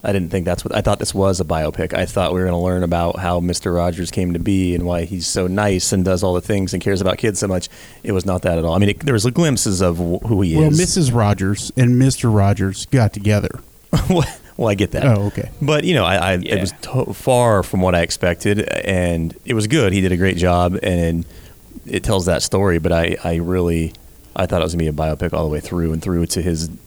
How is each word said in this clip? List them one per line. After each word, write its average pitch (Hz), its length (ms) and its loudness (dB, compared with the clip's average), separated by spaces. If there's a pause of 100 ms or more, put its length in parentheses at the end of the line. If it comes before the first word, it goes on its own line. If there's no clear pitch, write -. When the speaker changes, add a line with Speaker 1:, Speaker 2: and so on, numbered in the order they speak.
Speaker 1:
I 104 100 -2
didn't 90 180 -2
think 92 140 -2
that's 87 200 -2
what, 110 100 -4
I 104 60 0
thought 101 160 0
this - 160 -6
was 95 260 2
a 92 40 -2
biopic. 80 500 -2
I 87 140 -2
thought 90 260 -2
we 92 60 0
were 92 80 0
gonna 87 120 0
learn 90 220 0
about 85 380 0
how 87 200 0
Mister 87 320 -2
Rogers 87 380 -2
came 90 240 -2
to 85 60 -2
be 92 340 0
and 87 100 0
why 87 200 -2
he's 85 240 -6
so 95 180 -2
nice 95 480 0
and 95 100 2
does 92 200 0
all 92 100 2
the 90 80 0
things 95 320 -2
and 90 80 -4
cares 98 200 0
about 92 180 0
kids 107 180 -2
so 104 100 -2
much. 92 220 -2 (320)
It - 100 -4
was 92 140 0
not 90 160 0
that 85 160 0
at 82 80 0
all. 82 80 0
I 90 60 2
mean, 101 100 4
it, 101 120 -4
there 143 120 0
was 107 140 2
glimpses 120 520 0
of 87 200 2
wh-, 87 280 -2
who 104 140 2
he 82 160 2
Speaker 2:
Well, 151 140 6
Speaker 1:
is. 151 80 4
Speaker 2:
Missus 175 320 2
Rogers 101 640 0
and 123 220 4
Mister 131 320 2
Rogers 98 560 2
got 120 260 2
together. 104 460 -2 (340)
Speaker 1:
<laughs> - 160 0 (480)
Well, 113 120 2
I 104 60 2
get 98 160 0
that. - 140 -2
Speaker 2:
Oh, 107 220 4
okay. - 220 -6 (100)
Speaker 1:
But, 151 260 0
you 180 100 2
know, 110 100 4
I, 92 100 2
I, 92 180 2
it 90 100 -2
Speaker 3:
Yeah. 101 180 -2
Speaker 1:
was 92 200 -4
to-, - 320 -4
far 120 500 2
from 95 180 -2
what 92 140 4
I 85 60 4
expected, 90 600 0
and 85 840 -2
it 123 120 -2
was 107 100 0
good. 113 260 2
He 98 100 2
did 92 100 2
a 92 60 0
great 92 200 2
job, 87 460 2
and 85 420 0 (600)
it - 160 -4
tells 95 220 0
that 85 180 0
story, 95 340 0
but 85 140 0
I, 85 320 2
I 85 140 -2
really, 85 560 0 (420)
I 92 100 -2
thought 87 160 -2
it - 40 0
was 82 80 -4
gonna 82 100 0
be 78 40 0
a 78 60 -2
biopic 78 400 -2
all 80 120 -2
the 78 40 -2
way 76 120 -4
through 82 320 -2
and 80 80 -4
through 85 260 -2
to - 160 -4
his 82 260 -2 (180)